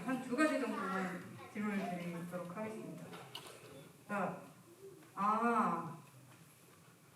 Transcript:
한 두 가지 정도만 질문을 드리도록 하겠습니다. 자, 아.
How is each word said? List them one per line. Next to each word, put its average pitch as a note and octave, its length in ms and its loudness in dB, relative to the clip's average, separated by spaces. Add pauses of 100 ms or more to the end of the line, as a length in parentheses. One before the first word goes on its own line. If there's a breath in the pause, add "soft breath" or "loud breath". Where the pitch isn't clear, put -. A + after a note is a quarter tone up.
한 B3 180 2
두 - 120 0
가지 C#4 240 6
정도만 F#3+ 600 0 (340)
질문을 G#3 240 0
드리도록 F3 800 -2
하겠습니다. - 460 -6 (1040)
자, G3+ 280 2 (800)
아. G3+ 800 4 (1200)